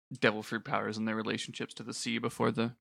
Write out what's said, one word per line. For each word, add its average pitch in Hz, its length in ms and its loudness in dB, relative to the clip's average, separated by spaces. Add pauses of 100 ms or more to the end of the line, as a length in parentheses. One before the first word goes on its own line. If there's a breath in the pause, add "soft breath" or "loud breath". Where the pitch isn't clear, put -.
(200)
devil 107 220 6
fruit 110 240 -4
powers 107 320 0
and 110 100 0
their 110 80 0
relationships 110 580 -4
to - 80 -12
the 113 120 -8
sea 117 240 -2
before 117 320 2
the 117 300 0